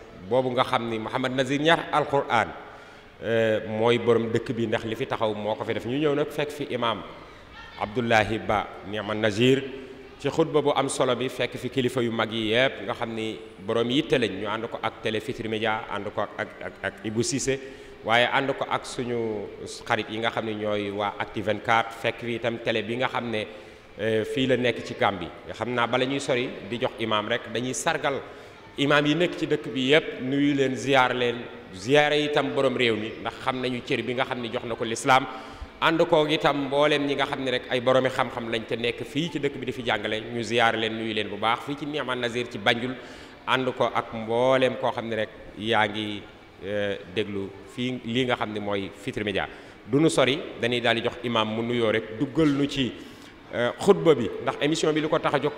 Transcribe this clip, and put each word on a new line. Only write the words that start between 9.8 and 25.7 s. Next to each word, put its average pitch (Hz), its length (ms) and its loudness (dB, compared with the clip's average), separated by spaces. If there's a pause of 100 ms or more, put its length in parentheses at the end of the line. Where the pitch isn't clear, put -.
ci 139 100 -4
xutba 147 320 2
bu 139 140 4
am 135 140 2
solo 127 260 2
bi, 123 140 -2
fekk 127 280 -4
fi 123 120 -6
kilifa 123 320 0
yu 117 100 0
mag 110 200 0
yi 110 220 -2
yépp 120 320 2
nga 117 80 -2
xam 113 200 -6
ni 110 240 -4 (280)
borom 113 240 2
yitte 143 280 2
lañ. 113 140 0 (100)
Ñu 104 60 -4
ànd 110 220 -2
ko - 120 -8
ak - 200 -4
Télé 107 180 -2
Futurs 110 300 -6
Médias, 110 320 0 (100)
ànd 101 140 -6 (100)
ko 110 60 -2
ak, 101 160 -4
ak, 107 100 -4 (160)
ak, 92 100 -10 (100)
ak 95 100 -2 (120)
Ibou 110 180 0
Cissé, 135 360 -2 (460)
waaye 120 260 6
ànd 135 260 2
ko 131 120 -4
ak 127 160 -2
suñu 113 640 -4 (400)
xarit 110 220 0
yi 107 100 -6
nga 113 120 0
xam 113 140 -4
ne 110 100 -4
ñooy 104 360 -2
waa 101 280 -2
Actu 110 220 -6
vingt-quatre, 107 500 2 (100)
fekk 113 180 -2
fi 120 160 -4
itam 117 240 -2
télé 117 240 0
bi 113 140 -4
nga 127 100 0
xam 120 220 -4
ne 107 160 -2 (520)
Eh, 110 280 0
fii 131 220 0
la 127 100 4
nekk 120 260 0
ci 120 160 -10
Gàmbi. 98 280 0 (260)
Xam 113 220 -4